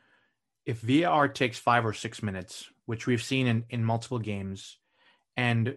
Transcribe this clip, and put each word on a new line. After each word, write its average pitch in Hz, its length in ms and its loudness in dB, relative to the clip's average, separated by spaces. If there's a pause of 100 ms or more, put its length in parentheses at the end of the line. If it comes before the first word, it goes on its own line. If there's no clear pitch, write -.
(640)
"If 117 140 -4
V 131 240 4
A 175 60 2
R 151 180 4
takes 127 320 0
five 120 260 4
or 107 60 0
six - 320 -8
minutes," 95 460 -8 (160)
which 113 200 -6
we've 117 160 2
seen 131 260 0
in, 113 220 2
in 120 140 -2
multiple 113 360 -2
games, 98 580 -8 (580)
"and 120 420 2